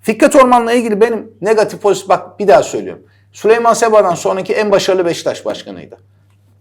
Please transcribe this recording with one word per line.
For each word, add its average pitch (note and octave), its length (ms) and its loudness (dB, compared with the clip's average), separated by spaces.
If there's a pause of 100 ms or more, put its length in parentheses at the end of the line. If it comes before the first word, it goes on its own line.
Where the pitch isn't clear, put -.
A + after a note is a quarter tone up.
Fikret A3 360 0
Orman'la B3 360 4
ilgili A3+ 280 -2
benim A3+ 400 -2
negatif G#3 420 -2
pozitif, F#3+ 260 0
bak - 300 -2
bir G3+ 100 -2
daha E3+ 140 6
söylüyorum. F#2 400 -10 (300)
Süleyman A#3 420 0
Seba'dan G#3+ 400 2
sonraki F#3+ 400 -4
en G#3 160 -2
başarılı F#3 360 0
Beşiktaş D#3 380 -6
başkanıydı. F#2+ 520 -12 (640)